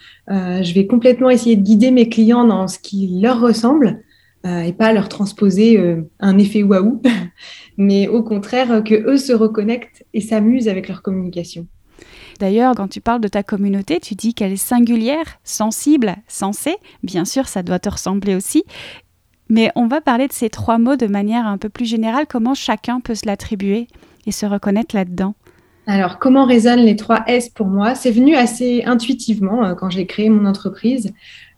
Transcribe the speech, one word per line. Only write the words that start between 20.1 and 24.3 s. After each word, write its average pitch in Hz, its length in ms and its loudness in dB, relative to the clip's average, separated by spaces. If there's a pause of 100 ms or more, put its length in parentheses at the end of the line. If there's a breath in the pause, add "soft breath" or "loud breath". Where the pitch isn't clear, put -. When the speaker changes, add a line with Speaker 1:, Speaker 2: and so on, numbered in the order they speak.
Speaker 2:
de - 60 -8
ces 226 160 -4
trois - 280 -2
mots 247 200 2
de 240 100 -2
manière 208 400 -2
un 202 100 -4
peu 214 120 -8
plus 240 160 -6
générale, 226 440 -2
comment 240 240 -2
chacun 240 460 -4
peut 233 160 -6
se 208 100 -10
l'attribuer 202 640 -4 (400 soft breath)
et 208 40 -6